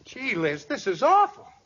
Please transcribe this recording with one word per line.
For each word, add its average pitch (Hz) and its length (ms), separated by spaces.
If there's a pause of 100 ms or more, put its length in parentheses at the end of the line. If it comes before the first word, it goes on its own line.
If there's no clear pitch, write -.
Gee, 254 300
Liz, 156 320
this 277 200
is 175 160
awful. 403 440 (200)